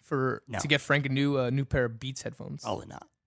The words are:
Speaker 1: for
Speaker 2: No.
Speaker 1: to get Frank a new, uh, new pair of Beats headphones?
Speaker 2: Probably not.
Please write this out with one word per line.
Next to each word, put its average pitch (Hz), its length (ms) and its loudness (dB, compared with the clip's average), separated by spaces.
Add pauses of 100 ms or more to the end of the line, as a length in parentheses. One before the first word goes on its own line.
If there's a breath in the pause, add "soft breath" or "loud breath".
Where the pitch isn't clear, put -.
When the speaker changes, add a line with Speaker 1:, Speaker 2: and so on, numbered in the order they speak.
Speaker 1:
for 131 440 0
Speaker 2:
No. 117 120 -6
Speaker 1:
to - 100 0
get 143 100 6
Frank 139 260 2
a 139 40 -2
new, 139 280 4
uh, 127 120 2
new 135 160 2
pair 131 200 2
of 113 140 -6
Beats 131 220 -8
headphones? - 420 -10
Speaker 2:
Probably 110 240 -4
not. - 180 -14 (220)